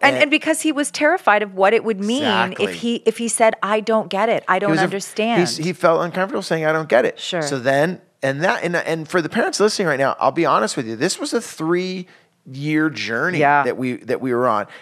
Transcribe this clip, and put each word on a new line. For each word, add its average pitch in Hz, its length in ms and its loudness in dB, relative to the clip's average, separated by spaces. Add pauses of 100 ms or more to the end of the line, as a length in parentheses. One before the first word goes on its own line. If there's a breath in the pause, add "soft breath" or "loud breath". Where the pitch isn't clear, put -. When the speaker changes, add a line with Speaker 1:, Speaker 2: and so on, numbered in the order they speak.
Speaker 1:
And, 254 140 4
Speaker 2:
And 262 80 2
Speaker 1:
and 285 60 -2
because 311 300 0
he 311 120 0
was 285 180 -2
terrified 294 520 2
of 196 120 -8
what 190 180 4
it 226 100 2
would 202 220 -4
mean 254 200 -2
Speaker 2:
Exactly. 214 420 0
Speaker 1:
if 185 80 -6
he, 233 220 -2 (100)
if 226 100 0
he 233 120 -4
said, 220 340 2
"I 214 180 0
don't 214 300 -2
get 202 180 0
it. 190 200 0
I 185 60 4
Speaker 2:
He 190 60 0
Speaker 1:
don't 202 120 0
Speaker 2:
was 190 80 2
a, 185 40 4
Speaker 1:
understand." 202 560 -2
Speaker 2:
he's, 147 160 0
he 165 160 -2
felt 160 320 2
uncomfortable 190 380 -4
saying, 160 240 -2
"I 156 60 2
don't 156 180 -2
get - 160 6
it." - 120 -2
Speaker 1:
Sure. 175 220 -6
Speaker 2:
So 143 180 -2
then, 139 440 0 (200)
and 139 200 -2
that, 190 220 0
and, 175 120 -2
and 160 320 -4
for 180 140 0
the - 80 -6
parents 302 300 -2
listening 208 280 2
right 135 120 0
now, 135 200 2
I'll 135 100 2
be 160 140 -2
honest 180 320 2
with 127 100 -6
you, 110 100 -8
this 151 220 -2
was 294 140 -6
a 240 80 0
three-year 160 1500 -4
journey 123 480 -4
Speaker 1:
Yeah. 143 260 4
Speaker 2:
that 117 120 0
we, 127 200 -4
that 113 240 -4
we 127 140 -2
were 123 140 2
on. 104 180 0 (160 loud breath)